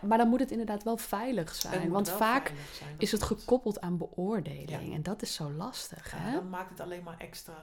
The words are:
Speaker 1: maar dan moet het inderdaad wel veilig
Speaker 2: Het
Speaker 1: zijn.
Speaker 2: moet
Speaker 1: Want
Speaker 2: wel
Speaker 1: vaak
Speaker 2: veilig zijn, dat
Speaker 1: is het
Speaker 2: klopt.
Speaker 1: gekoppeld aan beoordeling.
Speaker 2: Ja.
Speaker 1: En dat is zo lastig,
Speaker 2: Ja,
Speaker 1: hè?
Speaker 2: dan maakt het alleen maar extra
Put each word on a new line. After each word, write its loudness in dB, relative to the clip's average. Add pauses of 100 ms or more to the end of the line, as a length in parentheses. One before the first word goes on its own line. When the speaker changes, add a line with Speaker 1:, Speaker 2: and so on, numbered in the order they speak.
Speaker 1:
maar 8
dan 10
moet 6
het 2
inderdaad -2
wel 2
veilig -2
Speaker 2:
Het -8
Speaker 1:
zijn. 0
Speaker 2:
moet 2
Speaker 1:
Want 4
Speaker 2:
wel 0
Speaker 1:
vaak 4
Speaker 2:
veilig -8
zijn, -12
dat -8
Speaker 1:
is 2
het 2
Speaker 2:
klopt. 0
Speaker 1:
gekoppeld 4
aan 0
beoordeling. -2
Speaker 2:
Ja. -6
Speaker 1:
En -2
dat -4
is -4
zo -4
lastig, -8
Speaker 2:
Ja, -8
Speaker 1:
hè? -4
Speaker 2:
dan -2
maakt -6
het -14
alleen -8
maar -12
extra -12